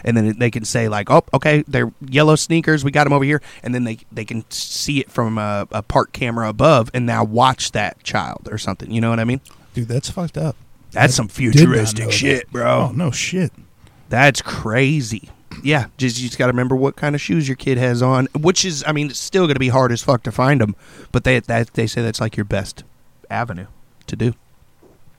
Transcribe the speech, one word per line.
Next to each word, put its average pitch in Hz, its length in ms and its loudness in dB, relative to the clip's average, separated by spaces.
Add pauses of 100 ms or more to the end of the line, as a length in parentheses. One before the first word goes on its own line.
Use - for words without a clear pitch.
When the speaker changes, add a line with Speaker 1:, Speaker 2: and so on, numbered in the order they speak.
Speaker 1:
And 117 140 2
then 107 220 2
they 120 100 2
can 110 160 -6
say, 117 240 0
like, 104 220 -2
"Oh, 160 120 6 (100)
okay, 151 340 2
they're 123 240 -2 (100)
yellow 147 340 4
sneakers. 156 480 0
We 143 80 0
got 147 140 4
'em 143 80 0
over 139 120 2
here." 147 160 0 (200)
And 123 140 -4
then 123 80 -2
they, 113 160 -6 (120)
they 110 140 -8
can 113 240 -10
see - 500 -4
it - 120 -4
from 110 260 -2
a, 104 340 -4
a 101 120 -6
park - 300 0
camera 117 360 -4
above 120 440 4
and 123 120 -2
now 113 180 0
watch 120 500 2
that 104 300 -4
child 76 480 -6
or 104 60 -6
something. - 320 -8
You 113 120 -2
know 117 100 2
what 113 80 0
I 113 60 0
mean? 127 160 -2 (340)
Speaker 2:
Dude, 120 120 -4
that's 120 220 -4
fucked 175 280 -8
up. 156 180 -4 (360)
Speaker 1:
That's 123 220 4
Speaker 2:
I - 40 -2
Speaker 1:
some 113 100 -2
Speaker 2:
did - 60 -16 (120)
not 113 80 2
Speaker 1:
futuristic 110 460 6
Speaker 2:
know 113 80 -6
that. - 60 -2
Speaker 1:
shit, 127 380 0
bro. 123 380 0
Speaker 2:
Oh, - 60 -10
no 139 160 -2
shit. 175 400 -2 (580)
Speaker 1:
That's 135 320 2
crazy. 120 880 -2 (340)
Yeah, 135 220 0 (120)
just, 123 220 -2
you 127 80 -6
just - 120 -6
gotta 127 120 2
remember 127 240 0
what 135 200 0
kind 147 180 -2
of 147 80 -4
shoes 156 260 0
your 135 80 -4
kid 131 220 -2
has 123 240 0
on, 131 340 2
which 165 300 2
is, 147 220 -6
I 156 40 0
mean, 147 200 -2
it's - 80 -10
still 185 260 0
gonna 139 140 2
be 131 100 2
hard 127 220 4
as 117 100 -2
fuck 131 220 2
to 117 80 -6
find 131 320 4
'em, 104 120 0 (360)
but 120 120 0
they, 127 180 4
that, 117 340 -2
they 113 100 0
say 120 160 -4
that's, 113 180 -2
like, 110 160 -4
your 107 100 -2
best - 380 -6 (460)
avenue 104 380 -6 (400)
to - 80 -8
do. 110 180 0 (840)